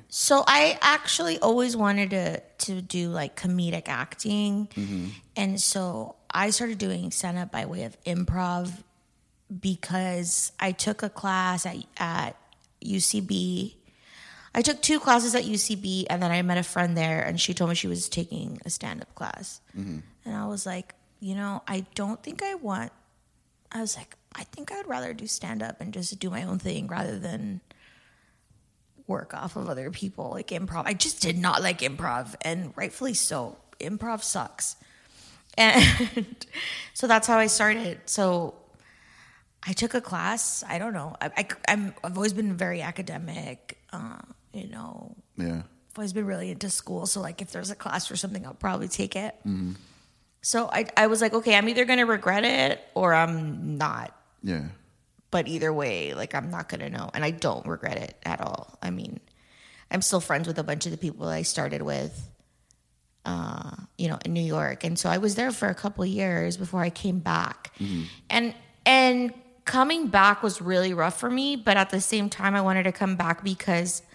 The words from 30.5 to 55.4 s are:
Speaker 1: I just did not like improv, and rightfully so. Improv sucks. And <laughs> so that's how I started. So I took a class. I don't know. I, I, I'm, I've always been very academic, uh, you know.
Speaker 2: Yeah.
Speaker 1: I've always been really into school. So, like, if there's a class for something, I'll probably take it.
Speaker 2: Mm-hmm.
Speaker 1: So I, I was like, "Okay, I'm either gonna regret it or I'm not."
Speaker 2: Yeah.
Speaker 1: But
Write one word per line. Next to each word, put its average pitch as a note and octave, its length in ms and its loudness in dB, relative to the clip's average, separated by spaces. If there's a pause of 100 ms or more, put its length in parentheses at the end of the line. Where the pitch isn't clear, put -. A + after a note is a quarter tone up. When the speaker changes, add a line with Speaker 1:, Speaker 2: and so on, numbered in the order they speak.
Speaker 1:
I G#3 80 0
just - 300 0
did E3+ 160 2
not F3+ 240 4
like F3+ 160 2
improv, B2+ 600 -2
and E3+ 340 -4
rightfully B3+ 400 -4
so. - 420 -2 (220)
Improv G#3+ 420 -4
sucks. - 540 -4 (840)
And A3+ 800 6 (300)
<laughs> - 260 -10
so - 140 -2
that's A3 200 6
how A3+ 120 8
I A3 80 6
started. G#3+ 580 2
So F3+ 480 2 (1120)
I F#3+ 80 -2
took A3+ 220 0
a A#3+ 60 2
class. F#3+ 680 -2
I E3 80 -2
don't G#3+ 160 -4
know. D#3 260 -6
I, D#3 160 -2
I, G3+ 120 0 (200)
I'm, G3+ 260 2 (100)
I've F3 120 -4
always G3+ 180 0
been G3 220 0
very F3 260 -2
academic, D#3+ 960 -8 (140)
uh, D#3+ 280 -12 (340)
you G#3 140 -10
know. - 500 -14 (200)
Speaker 2:
Yeah. E2 260 -2
Speaker 1:
I've - 340 -20
always G3+ 160 -6
been G#3 140 -2
really F#3 240 -4
into F#3+ 180 -6
school. F3+ 380 -4
So, G3+ 120 0
like, E3+ 220 -8
if F#3+ 100 -12
there's F3+ 200 -8
a G3+ 40 -10
class F3+ 300 -4
for - 100 -8
something, F#3+ 300 -6
I'll C3 80 -12
probably F#3+ 340 -4
take - 300 -4
it. G#3 220 -6
Speaker 2:
Mm-hmm. F#2 340 -2 (680)
Speaker 1:
So A#3 300 0
I, A3+ 140 2 (100)
I A3 120 8
was A3 120 4
like, A3 140 4
"Okay, A3+ 200 4
I'm G#3 140 8
either A#3+ 160 4
gonna B3 220 4
regret G#3 400 2
it B3 360 2 (120)
or F3+ 200 6
I'm D#3+ 640 2
not." A#2+ 380 -4 (260)
Speaker 2:
Yeah. D#2+ 260 -2 (640)
Speaker 1:
But D#3+ 180 0